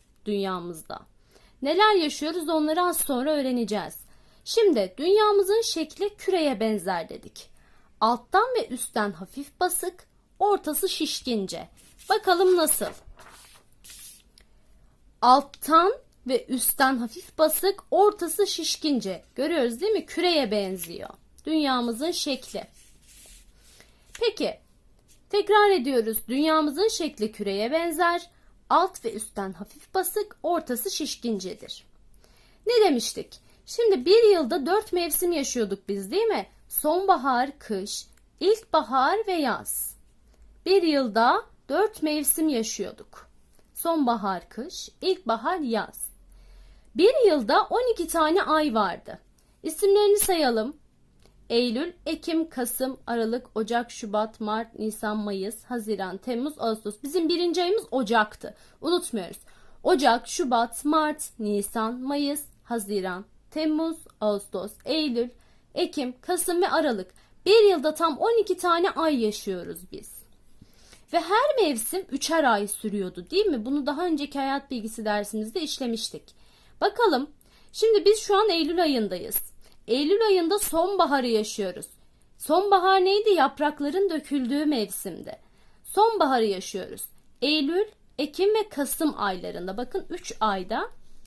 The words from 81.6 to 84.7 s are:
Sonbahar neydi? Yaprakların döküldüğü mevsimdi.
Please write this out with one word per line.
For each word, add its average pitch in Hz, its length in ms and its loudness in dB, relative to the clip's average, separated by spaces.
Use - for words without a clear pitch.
Sonbahar 381 640 4
neydi? 415 260 4
Yaprakların 302 800 0
döküldüğü 285 540 -2
mevsimdi. 208 720 -4